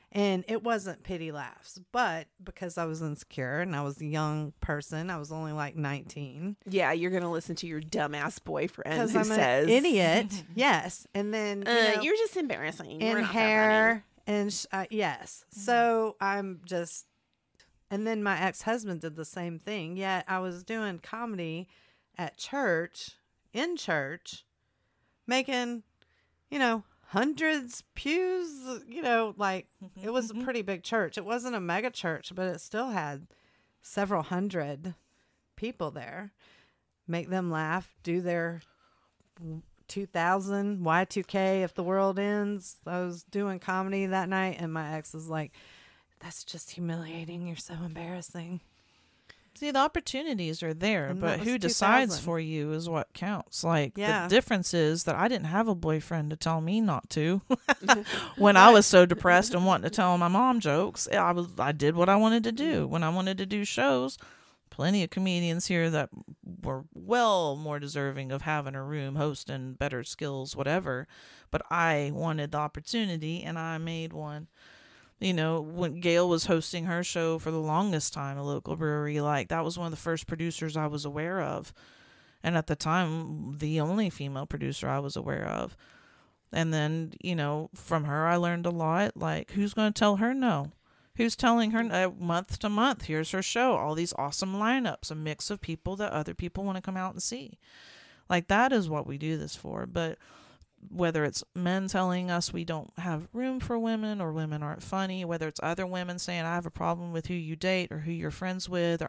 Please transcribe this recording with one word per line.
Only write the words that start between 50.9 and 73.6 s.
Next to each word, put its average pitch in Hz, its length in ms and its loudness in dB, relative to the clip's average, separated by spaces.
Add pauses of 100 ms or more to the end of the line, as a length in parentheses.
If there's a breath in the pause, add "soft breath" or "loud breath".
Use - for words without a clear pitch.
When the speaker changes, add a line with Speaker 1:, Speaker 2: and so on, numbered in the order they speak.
Speaker 1:
And 185 120 -4
Speaker 3:
but 175 60 0
Speaker 1:
that 165 140 2
was 214 80 -2
Speaker 3:
who 247 100 0
decides 226 540 4
Speaker 1:
two - 20 -2
thousand. 143 100 -6
Speaker 3:
for 165 160 -2
you 156 320 -2
is 165 160 -4
what 160 240 -2
counts. - 500 -6
Like, 160 360 2
Speaker 1:
Yeah. 208 280 2
Speaker 3:
the 180 80 4
difference 214 380 4
is 165 320 2
that 160 100 0
I 190 140 2
didn't 214 200 -2
have 208 200 2
a 208 60 2
boyfriend 160 560 -2
to 156 60 -6
tell 165 260 -2
me 185 180 0
not 185 300 0
to. 165 320 2 (380)
<laughs> 233 240 6
Speaker 2:
<laughs> - 340 -6
Speaker 3:
When 202 180 10
I 196 160 12
was 202 140 12
so 180 180 12
depressed 180 480 6
and 180 140 4
wanting 185 240 4
to - 40 -4
tell 180 220 4
my 175 120 4
mom 240 320 4
jokes, 160 520 2
I 175 200 4
was, 175 160 0 (100)
I 139 140 0
did 151 240 2
what 175 120 6
I 196 80 8
wanted 220 280 6
to 233 80 0
do. 262 320 0
Speaker 2:
Mm-hmm. 131 80 -4
Speaker 3:
When 165 100 0
I 160 80 2
wanted 185 280 0
to 196 80 -4
do 202 200 -2
shows, 262 500 2 (540 loud breath)
plenty 185 340 2
of 165 60 -4
comedians 175 560 0
here 165 240 2
that 151 180 0 (560)
were 135 200 -6 (100)
well 190 600 2
more 147 240 -6
deserving 139 540 -4
of 139 100 -4
having 147 320 -4
a 135 80 -8
room, 139 340 -6
hosting, 135 580 -4
better 131 280 -4
skills, 135 540 -6
whatever. 139 500 -2 (440 loud breath)
But 156 100 -2 (100)
I 160 440 2
wanted 156 380 -2
the 147 60 -2
opportunity, 160 840 -4
and 165 160 -8
I 165 180 -6